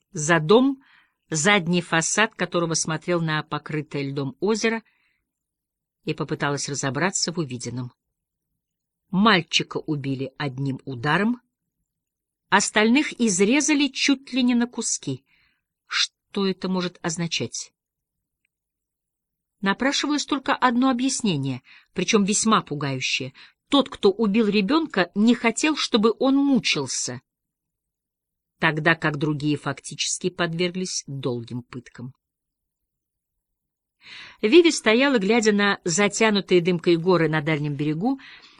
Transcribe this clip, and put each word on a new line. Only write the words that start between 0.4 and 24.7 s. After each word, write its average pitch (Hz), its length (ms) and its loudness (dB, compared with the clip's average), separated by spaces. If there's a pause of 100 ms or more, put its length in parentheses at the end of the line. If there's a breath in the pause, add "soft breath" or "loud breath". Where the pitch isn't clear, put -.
задний 175 520 2
фасад 170 540 0
которого 170 380 -4
смотрел 165 480 -2
на 156 220 -2
покрытое 147 600 -6
льдом 139 380 -6
озеро, 220 420 -2 (1200)
и 156 100 -4
попыталась 143 540 -4
разобраться 143 640 -4
в 170 80 -6
увиденном. 123 540 -8 (1200)
Мальчика 180 640 2
убили 135 640 -6
одним 139 460 -4
ударом, 156 540 -2 (1080)
остальных 220 720 2
изрезали 269 680 2
чуть 269 440 -2
ли 262 80 0
не 247 140 4
на 240 100 2
куски. - 580 -6 (600)
Что - 640 -4
это 190 200 -4
может 180 360 -4
означать? 165 720 -6 (1900)
Напрашивалось 277 640 -2
только 277 300 -4
одно 254 340 2
объяснение, 185 720 -2 (320 soft breath)
причём 202 300 2
весьма 208 400 0
пугающее. 135 720 -6 (340 loud breath)
Тот, 277 180 2
кто - 220 0
убил 214 380 2
ребёнка, 208 640 0